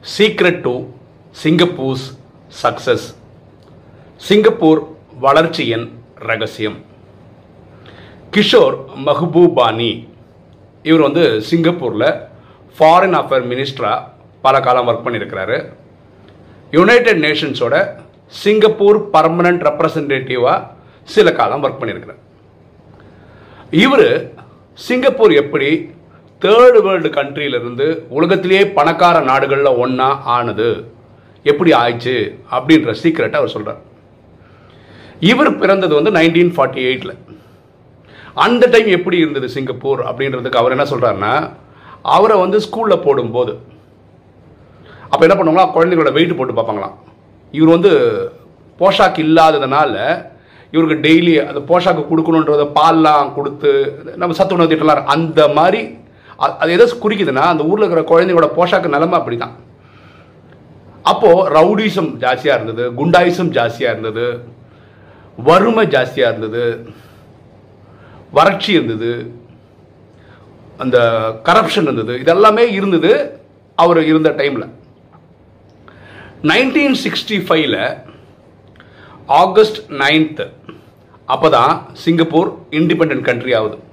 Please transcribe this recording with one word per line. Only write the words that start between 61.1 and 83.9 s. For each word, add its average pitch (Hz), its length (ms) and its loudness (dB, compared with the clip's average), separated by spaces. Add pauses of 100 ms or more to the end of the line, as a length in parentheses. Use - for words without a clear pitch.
அப்போ 214 180 2 (280)
ரவுடிசம் 190 520 0 (140)
ஜாஸ்தியா 131 340 0
இருந்தது, 113 280 -6 (120)
குண்டாயிசம் 175 600 2
ஜாஸ்தியா 117 360 -2
இருந்தது, 110 320 -6 (1200)
வறுமை 214 440 4
ஜாஸ்தியா 127 380 0
இருந்தது, 110 320 -6 (1800)
வறட்சி 185 380 0
இருந்தது, 117 340 -4 (1700)
அந்த 123 120 2 (520)
கரப்ஷன் 180 400 0
இருந்தது, 117 260 -4 (100)
இதெல்லாமே 208 400 4 (140)
இருந்தது 190 340 0 (640)
அவர் 170 240 4 (100)
இருந்த 156 200 2 (100)
டைம்ல. 139 260 -4 (1800)
நைன்டீன் 262 540 0
சிக்ஸ்டி 208 420 -6
ஃபைவ்ல 143 320 0 (1600)
ஆகஸ்ட் 214 360 2 (220)
நைன்த் 151 400 0 (920)
அப்பதான் 135 380 2 (300)
சிங்கப்பூர் 165 480 0 (280)
இண்டிபெண்டன்ட் 160 500 -2
கண்ட்ரி 123 320 -2
ஆகுது. 107 180 -6 (160)